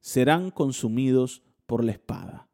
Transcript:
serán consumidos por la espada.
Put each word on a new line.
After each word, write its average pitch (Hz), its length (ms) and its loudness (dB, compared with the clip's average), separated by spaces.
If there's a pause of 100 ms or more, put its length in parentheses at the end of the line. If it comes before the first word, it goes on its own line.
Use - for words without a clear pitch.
serán 156 500 2
consumidos 127 920 0 (200)
por 117 200 -2
la 113 80 0
espada. - 600 -12